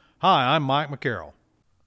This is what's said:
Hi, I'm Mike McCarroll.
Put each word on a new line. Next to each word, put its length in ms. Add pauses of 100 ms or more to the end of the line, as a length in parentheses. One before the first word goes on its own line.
(180)
Hi, 360
I'm 80
Mike 280
McCarroll. 420 (540)